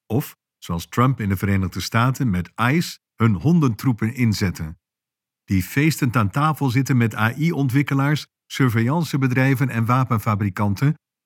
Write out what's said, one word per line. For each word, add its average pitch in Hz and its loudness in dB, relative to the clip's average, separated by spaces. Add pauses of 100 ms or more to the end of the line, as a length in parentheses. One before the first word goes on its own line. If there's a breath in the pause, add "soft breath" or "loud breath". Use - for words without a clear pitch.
of, - -4 (220)
zoals 85 -8
Trump 123 0
in 104 -2
de 98 2
Verenigde 95 -2
Staten 123 0
met 87 -4
ice, 139 -2 (160)
hun 113 2
hondentroepen 120 0
inzetten. 92 -2 (640)
Die 95 0
feestend 139 0
aan 104 2
tafel 143 0
zitten 131 0
met 117 2
A 113 -2
I-ontwikkelaars, 143 0 (200)
surveillancebedrijven 131 0
en 117 -2
wapenfabrikanten, 107 0 (320)